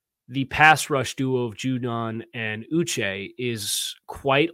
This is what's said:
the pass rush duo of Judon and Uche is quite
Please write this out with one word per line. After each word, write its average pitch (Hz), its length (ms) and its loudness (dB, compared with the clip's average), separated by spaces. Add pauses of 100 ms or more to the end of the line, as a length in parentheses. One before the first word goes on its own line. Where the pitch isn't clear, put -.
(300)
the 131 160 -2
pass 151 440 6
rush 135 260 0
duo 131 300 0
of 110 100 -8
Judon 117 680 -4 (100)
and 110 400 -6
Uche 101 640 -2
is 117 580 -6 (120)
quite 143 460 2